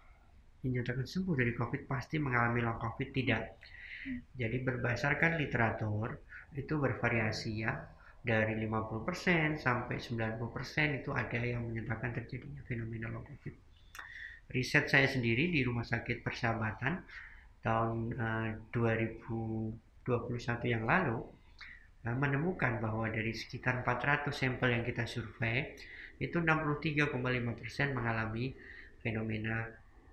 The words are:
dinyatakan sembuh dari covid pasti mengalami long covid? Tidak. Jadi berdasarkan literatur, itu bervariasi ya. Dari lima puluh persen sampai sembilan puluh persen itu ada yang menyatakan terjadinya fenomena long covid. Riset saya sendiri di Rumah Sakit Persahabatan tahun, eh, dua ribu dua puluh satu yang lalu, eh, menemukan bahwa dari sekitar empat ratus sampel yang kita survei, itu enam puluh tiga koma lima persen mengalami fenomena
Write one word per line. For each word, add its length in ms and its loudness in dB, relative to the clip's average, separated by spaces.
dinyatakan 480 0
sembuh 240 0
dari 240 4
covid 320 -2
pasti 320 -2
mengalami 400 4
long 160 2
covid? 320 -4
Tidak. 340 2
Jadi 280 -2
berdasarkan 720 2
literatur, 840 2
itu 240 -4
bervariasi 840 2
ya. 100 0
Dari 400 4
lima 240 2
puluh 240 -4
persen 480 4
sampai 400 0
sembilan 400 -2
puluh 160 -4
persen 480 0
itu 160 -4
ada 240 0
yang 320 -2
menyatakan 400 -4
terjadinya 560 -8
fenomena 400 -4
long 160 -8
covid. 320 -12
Riset 400 2
saya 160 8
sendiri 400 4
di 160 4
Rumah 240 0
Sakit 320 -2
Persahabatan 800 0
tahun, 320 2
eh, 380 0
dua 240 4
ribu 720 -2
dua 220 2
puluh 160 -4
satu 260 -2
yang 160 2
lalu, 380 2
eh, 80 -2
menemukan 720 2
bahwa 240 0
dari 240 0
sekitar 540 -2
empat 180 2
ratus 320 2
sampel 380 4
yang 100 2
kita 240 -2
survei, 680 -2
itu 240 0
enam 220 4
puluh 180 0
tiga 240 2
koma 240 0
lima 240 0
persen 400 -2
mengalami 560 0
fenomena 640 -2